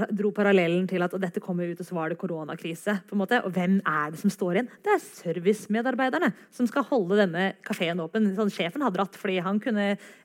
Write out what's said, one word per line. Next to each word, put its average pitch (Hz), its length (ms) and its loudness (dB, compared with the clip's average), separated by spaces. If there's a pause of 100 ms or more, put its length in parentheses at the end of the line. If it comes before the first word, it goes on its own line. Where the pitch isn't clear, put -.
(120)
dro 202 180 0
parallellen 185 580 4
til 180 140 0
at 180 80 0 (100)
dette 185 200 -2
kommer 175 300 -4
ut, 170 100 -8
og 175 60 -10
så 180 80 -10
var 160 140 -2
det 170 100 -4
koronakrise, 170 880 -4
på 202 60 -10
en 202 40 0
måte. 214 260 2
Og 190 80 -4
hvem 185 340 2
er 151 240 0
det 160 80 -10
som 202 120 2
står 175 260 -2
igjen? 247 120 0 (160)
Det 415 100 2
er 370 40 4
servicemedarbeiderne 226 1300 0 (180)
som 247 160 -2
skal 262 180 0
holde 202 320 2
denne 190 380 2 (100)
kaféen 175 360 -2
åpen. 196 360 2
Sånn, 208 160 0
sjefen 180 300 -2
har 254 80 2
dratt 185 260 -2
fordi 190 260 -2
han 196 180 0
kunne 202 360 0 (280)